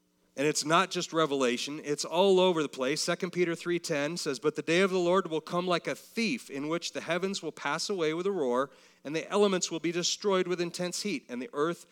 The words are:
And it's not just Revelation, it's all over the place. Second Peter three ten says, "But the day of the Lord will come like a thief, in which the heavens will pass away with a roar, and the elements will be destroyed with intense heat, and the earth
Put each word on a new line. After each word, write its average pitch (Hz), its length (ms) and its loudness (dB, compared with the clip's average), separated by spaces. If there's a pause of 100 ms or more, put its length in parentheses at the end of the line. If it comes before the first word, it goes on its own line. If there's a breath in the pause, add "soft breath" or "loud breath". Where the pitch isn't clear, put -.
(380)
And 139 100 0
it's 147 160 0
not 175 280 4
just 175 200 -4
Revelation, 139 720 0
it's 143 220 -4
all 185 340 4
over 180 220 4
the 135 80 -2
place. 139 320 -2
Second 175 300 -2
Peter 170 220 0
three 175 260 -2
ten 151 360 -2
says, 139 240 -4
"But 151 160 0
the 151 60 -4
day 165 180 4
of 196 100 4
the 185 80 0
Lord 175 320 4
will 156 120 -2
come 180 260 -4
like 170 200 0
a 139 80 -2
thief, 196 540 -2
in 147 200 -6
which 170 240 -4
the 123 80 -6
heavens 175 420 -2
will 151 80 -4
pass - 380 -4
away 165 240 0
with 180 120 -4
a 202 60 0
roar, 135 380 0 (340 soft breath)
and 143 120 -8
the 160 140 -4
elements 196 400 2
will 160 120 -4
be 170 100 0
destroyed 185 560 2
with 175 140 0
intense 175 400 -4
heat, 180 260 -4
and 123 140 -8
the 127 100 -8
earth 160 400 -2